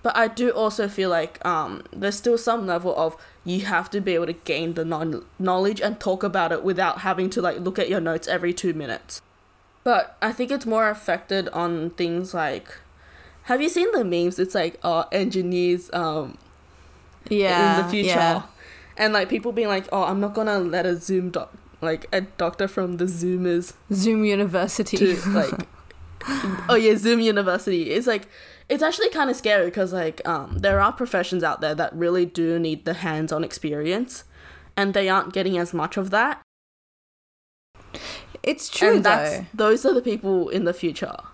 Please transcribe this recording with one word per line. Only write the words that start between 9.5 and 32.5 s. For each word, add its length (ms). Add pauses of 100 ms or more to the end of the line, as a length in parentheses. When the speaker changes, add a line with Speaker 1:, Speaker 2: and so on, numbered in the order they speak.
Speaker 1:
But 360
I 120
think 180
it's 140
more 240
affected 600
on 420
things 420
like, 340 (760)
have 180
you 80
seen 240
the 100
memes? 360
It's 160
like, 280
uh, 300
engineers, 800
um, 440 (920)
Speaker 2:
Yeah, 480
Speaker 1:
in 80
the 40
future. 200
Speaker 2:
yeah. 320 (560)
Speaker 1:
And, 160
like, 160
people 240
being 160
like, 240
"Oh, 100
I'm 160
not 140
gonna 260
let 260
a 120
Zoom 340
doc-, 220 (280)
like, 300
a 100
doctor 460
from 300
the 80
Zoomers 680 (200)
Speaker 2:
Zoom 320
University. 720
Speaker 1:
to, 180
Speaker 2:
<laughs> 140
Speaker 1:
like," 380 (1000)
oh 60
yeah, 220
Zoom 240
University. 680
It's 160
like, 200 (420)
it's 140
actually 260
kinda 240
scary, 380
'cause, 200
like, 340
um, 340
there 200
are 140
professions 500
out 160
there 160
that 180
really 320
do 320